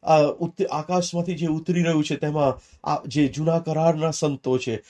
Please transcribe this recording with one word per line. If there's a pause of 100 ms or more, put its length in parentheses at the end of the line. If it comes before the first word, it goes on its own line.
અ,
ઉત-,
આકાશમાંથી
જે
ઉતરી
રહ્યું
છે,
તેમાં (300)
આ
જે
જૂના
કરારના
સંતો
છે,